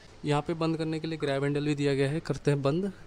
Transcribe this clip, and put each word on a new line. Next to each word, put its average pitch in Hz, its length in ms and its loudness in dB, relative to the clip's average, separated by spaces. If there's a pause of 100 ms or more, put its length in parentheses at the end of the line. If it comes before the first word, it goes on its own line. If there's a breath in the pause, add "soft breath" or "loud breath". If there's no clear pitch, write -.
(240 loud breath)
यहाँ 147 180 2
पे 170 120 -4
बंद 165 220 0
करने 160 240 -2
के 160 60 -6
लिए 160 120 -4
ग्रैब 139 260 0
हैंडल 143 220 0
भी 147 80 2
दिया 143 200 2
गया 135 160 2
है, 160 100 -2
करते 143 300 0
हैं 143 120 2
बंद 175 300 0 (140)